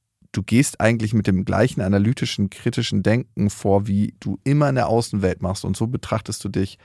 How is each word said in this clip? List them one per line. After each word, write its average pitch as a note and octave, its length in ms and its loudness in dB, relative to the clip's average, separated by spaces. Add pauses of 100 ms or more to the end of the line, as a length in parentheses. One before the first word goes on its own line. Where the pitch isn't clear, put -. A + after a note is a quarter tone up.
(320)
du G2 120 -2
gehst A#2+ 380 2
eigentlich A2 320 2
mit G#2+ 140 2
dem F#2 180 2
gleichen G#2+ 360 0
analytischen, G2+ 680 0
kritischen A2+ 540 -2
Denken G#2 460 0
vor, G2+ 380 0
wie G2+ 320 0
du - 240 -6
immer C#3+ 260 2
in C3+ 60 0
der A#2+ 120 0
Außenwelt G#2 540 0
machst F#2+ 240 -4
und G2 100 -2
so A2+ 120 -2
betrachtest - 560 -6
du G#2 60 -6
dich. G2 360 -4